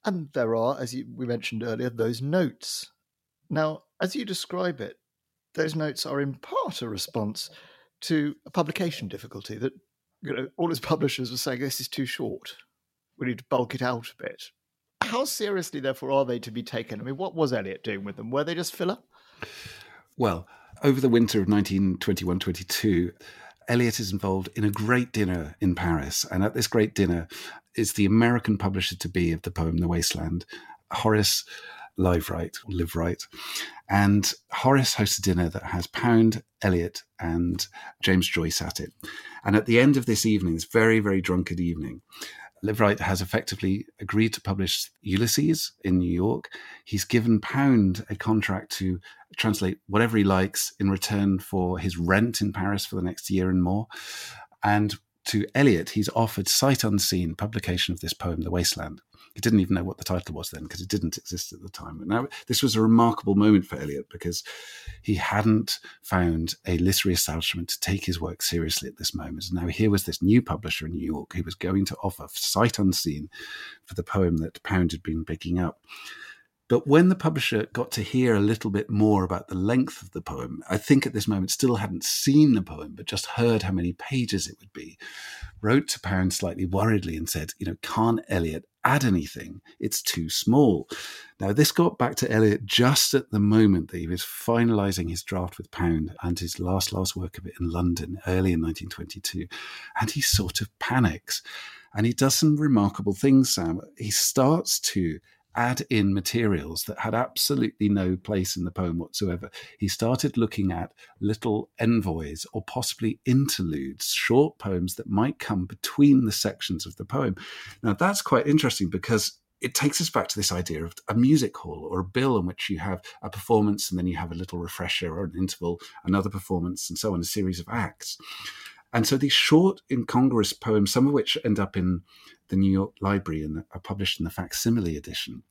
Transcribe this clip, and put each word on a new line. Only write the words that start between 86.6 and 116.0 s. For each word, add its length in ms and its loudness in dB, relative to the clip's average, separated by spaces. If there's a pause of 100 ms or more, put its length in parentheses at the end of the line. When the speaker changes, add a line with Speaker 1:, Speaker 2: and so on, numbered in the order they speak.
Speaker 2:
worriedly 520 0
and 120 -6
said, 300 -6
you 60 -6
know, 160 -6
"Can't 480 0
Eliot 380 -2 (180)
add 180 4
anything? 580 -2 (160)
It's 240 -4
too 280 -4
small." 600 4 (500)
Now, 120 -2
this 220 4
got 260 2
back 160 0
to 160 -2
Eliot 340 4
just 480 4
at 160 0
the 120 2
moment 500 6
that 80 -8
he 80 -6
was 160 -4
finalising 840 0
his 120 -6
draft 360 -6
with 120 -14
Pound 540 0
and 160 -2
his 220 -6
last, 320 0
last 220 -4
work 220 -8
of 80 -16
it 140 -14
in 100 -2
London, 560 -2
early 280 2
in 80 0
nineteen 280 -6
twenty-two. 580 -10 (520)
And 100 -2
he 120 -4
sort 400 0
of 180 -10
panics. 640 0 (500)
And 140 0
he 60 2
does 220 4
some 200 4
remarkable 580 2
things, 400 6
Sam. 280 -2 (160)
He 120 -6
starts 720 2
to 400 -2 (360)
add 360 0
in 240 2
materials 720 -2
that 120 -10
had 160 -4
absolutely 720 0
no 300 2
place 400 -4
in 60 -4
the 80 -4
poem 260 -2
whatsoever. 540 -4 (260)
He 100 -2
started 480 0
looking 360 0
at 200 -6 (280)
little 580 -2
envoys 760 0
or 100 -6
possibly 600 -6
interludes, 840 0
short 500 2
poems 380 -2
that 120 -12
might 300 2
come 300 -2
between 580 4